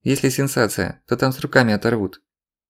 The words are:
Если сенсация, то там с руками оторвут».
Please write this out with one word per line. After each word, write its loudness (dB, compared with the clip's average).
Если 0
сенсация, -2
то -2
там 0
с -10
руками 2
оторвут». -2